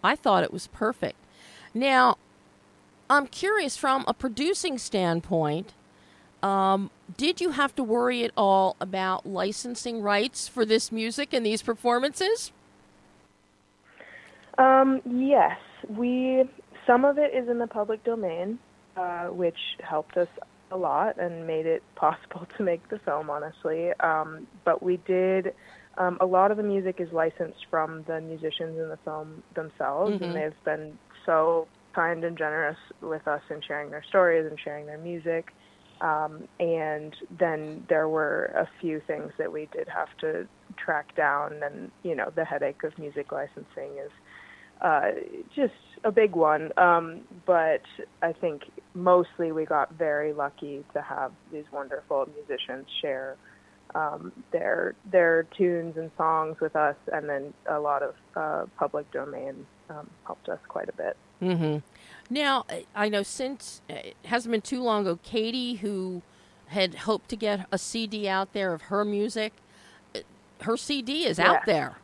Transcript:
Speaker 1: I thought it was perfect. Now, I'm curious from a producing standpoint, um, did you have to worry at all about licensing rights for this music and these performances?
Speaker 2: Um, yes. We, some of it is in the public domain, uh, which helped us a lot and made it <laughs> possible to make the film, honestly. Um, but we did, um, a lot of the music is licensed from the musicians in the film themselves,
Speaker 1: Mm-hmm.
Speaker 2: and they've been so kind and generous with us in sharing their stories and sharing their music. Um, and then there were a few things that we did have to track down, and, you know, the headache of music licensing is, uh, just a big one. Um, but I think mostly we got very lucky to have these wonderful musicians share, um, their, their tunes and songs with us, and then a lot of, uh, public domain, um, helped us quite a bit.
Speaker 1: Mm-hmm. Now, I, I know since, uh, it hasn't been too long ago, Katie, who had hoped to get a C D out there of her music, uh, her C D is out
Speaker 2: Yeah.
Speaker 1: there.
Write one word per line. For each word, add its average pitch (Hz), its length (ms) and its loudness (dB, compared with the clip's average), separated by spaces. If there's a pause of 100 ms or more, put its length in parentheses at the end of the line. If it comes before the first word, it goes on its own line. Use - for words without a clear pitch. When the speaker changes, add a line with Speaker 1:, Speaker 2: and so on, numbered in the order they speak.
Speaker 1:
I 233 140 4
thought 190 260 4
it - 80 -2
was - 160 -10
perfect. - 500 -4 (560)
Now, 254 440 6 (920)
I'm 277 180 4
curious 392 500 0
from 269 300 2
a - 60 0
producing 269 680 -2
standpoint, 170 920 0 (720)
um, 196 480 2 (260)
did 330 240 0
you 349 120 0
have 277 240 0
to 277 80 0
worry 240 420 2
at - 100 -2
all 190 460 6
about 190 440 -2
licensing 214 760 -4
rights 208 480 0
for 233 160 2
this 220 260 2
music 226 400 -4
and 247 140 0
these 214 160 2
performances? 262 920 0 (2000)
Speaker 2:
Um, 262 480 8
yes. 247 520 4 (320)
We, 254 540 2 (420)
some 247 200 6
of 285 120 4
it 294 160 4
is 247 160 -2
in 240 100 0
the 233 80 -2
public 220 360 -4
domain, 208 560 -4 (360)
uh, 175 320 -4
which 175 300 -2 (260)
helped - 340 -4
us 175 100 2 (440)
a 190 60 -6
lot 170 420 0
and 170 280 -4
made 160 180 -2
it 160 240 0
<laughs> - 60 -20
possible 170 520 -2 (100)
to 208 60 -2
make 170 260 0
the 214 100 -6
film, 151 300 -4
honestly. 160 680 -4
Um, 156 480 -2 (180)
but 170 180 2
we 180 140 2
did, 185 560 0 (440)
um, 180 240 0
a 185 40 6
lot 185 260 6
of 208 60 2
the 214 60 -2
music 196 360 0
is 165 120 -4
licensed 160 580 -2
from 160 340 -2
the 160 180 -6
musicians 160 580 -6
in 160 100 -6
the 156 140 -10
film 156 400 -10 (120)
themselves, 160 580 -2
Speaker 1:
Mm-hmm. 185 100 -2
Speaker 2:
and 170 120 -4
they've 156 300 -4
been 151 320 -4 (280)
so 165 420 4 (280)
kind 165 280 0
and 170 140 -4
generous 156 400 -2 (240)
with 156 260 -6
us 147 220 -2
in 151 120 -10
sharing 147 300 -8
their 151 120 -10
stories 170 460 4
and 151 100 -10
sharing 147 280 -10
their 151 100 -14
music. 165 560 -6 (480)
Um, 156 460 -2 (120)
and 156 560 -2 (240)
then 156 480 -2
there 156 220 4
were 156 360 0 (100)
a 165 120 2 (140)
few 156 260 -2
things 156 300 -6
that - 160 -4
we 151 180 -8
did 160 160 -6
have - 220 -4 (120)
to 160 260 -4 (280)
track - 400 -4
down, 147 480 0
and, - 280 -10 (120)
you 170 120 -4
know, 127 200 -4
the 160 80 0
headache 143 400 -4
of 156 140 -8
music 147 340 -10
licensing 143 600 -10 (120)
is, 147 80 -14 (680)
uh, 151 300 4 (440)
just 269 180 2 (300)
a 214 80 2
big 208 240 4
one. 156 420 4
Um, 170 440 4 (240)
but 165 380 4 (380)
I 170 120 0
think 151 300 -4 (300)
mostly 180 600 4
we 156 120 -2
got 151 280 0
very 151 400 0
lucky 143 500 -6 (100)
to 147 80 -4
have 131 300 -6 (220)
these 151 180 -10
wonderful 139 640 -4
musicians 139 520 -8 (140)
share, 135 360 -6 (580)
um, 156 380 -4 (180)
their, - 440 0 (140)
their 165 340 6 (120)
tunes 170 400 0
and 160 220 -8
songs 160 420 0
with 156 160 -2
us, 151 200 2 (180)
and 151 160 -4
then 143 240 -6 (160)
a 151 100 0
lot 143 240 0
of, 139 120 -6 (200)
uh, 156 300 -2 (120)
public 147 340 -4
domain, 135 540 -10 (240)
um, 151 200 -14 (160)
helped - 240 -12
us - 180 -6
quite - 220 -6
a - 40 -12
bit. - 220 -6 (260)
Speaker 1:
Mm-hmm. 165 360 0 (560)
Now, 269 360 0
I, - 160 -8 (100)
I 208 140 0
know 208 120 0
since, - 680 -8
uh, - 60 -12
it - 200 -14 (100)
hasn't 233 260 -2
been 220 100 2
too 254 200 -6
long 220 240 2
ago, 170 180 -2
Katie, 240 520 -2
who 185 460 -6 (460)
had 185 280 0
hoped - 340 -2
to 240 60 -4
get 202 360 -2
a 190 60 -2
C 226 300 -4
D 208 220 -4
out 190 240 -2
there 190 200 -2
of 156 100 -8
her 202 200 0
music, 208 480 -2 (640)
uh, 104 40 -8 (420)
her 226 160 0
C 285 240 -4
D 285 240 -2
is 165 140 0
out 214 280 6
Speaker 2:
Yeah. 202 60 4
Speaker 1:
there. 135 300 -2